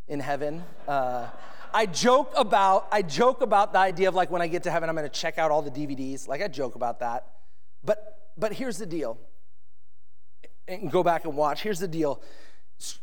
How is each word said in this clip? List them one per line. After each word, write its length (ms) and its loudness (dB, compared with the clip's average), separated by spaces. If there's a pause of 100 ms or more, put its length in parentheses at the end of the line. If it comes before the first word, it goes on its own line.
in 140 -4
heaven. 420 -2 (240)
Uh, 420 0 (440)
I 140 4
joke 500 4
about, 560 6
I 80 4
joke 400 2
about 320 4
the 60 6
idea 300 4
of, 60 2
like, 160 2
when 120 0
I 60 2
get 160 -2
to 60 0
heaven, 200 0
I'm 60 0
gonna 120 -2
check 300 -4
out 120 4
all 120 4
the 80 -4
D 160 -2
V 80 -4
Ds. 340 -4
Like, 140 -2
I 60 0
joke 260 -2
about 260 -2
that. 260 -2 (560)
But, 540 -2
but 160 -2
here's 240 -4
the 100 -4
deal. 320 -4 (1500)
And 240 -4
go 100 4
back 220 2
and 100 -2
watch. 280 0
Here's 180 -2
the 80 -2
deal. 340 0 (560)
S-, 240 -6